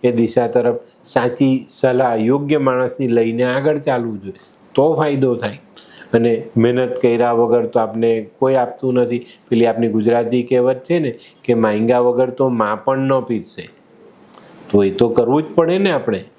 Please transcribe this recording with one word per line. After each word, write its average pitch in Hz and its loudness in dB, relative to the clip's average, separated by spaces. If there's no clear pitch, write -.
એ 123 2
દિશા 117 0
તરફ 120 0
સાચી 127 0
સલાહ 127 0
યોગ્ય 139 0
માણસની 127 -2
લઈને 117 0
આગળ 139 0
ચાલવું 120 -4
જોઈએ, 98 -16
તો 139 4
ફાયદો 139 0
થાય. 110 -8
અને 117 2
મહેનત 123 0
કર્યા 120 2
વગર 117 2
તો 117 -2
આપને 113 0
કોઈ 135 2
આપતું 127 -2
નથી. 120 0
પેલી 117 2
આપની 113 0
ગુજરાતી 117 0
કહેવત 127 0
છે 175 0
ને 139 -2
કે 123 0
"માંગ્યા 113 2
વગર 123 2
તો 131 -2
મા 110 -2
પણ 135 -2
ન 135 0
પીરસે." 101 -8
તો 101 4
એ 98 2
તો 117 2
કરવું 123 2
જ 156 -10
પડે 170 2
ને 196 0
આપણે. 190 -4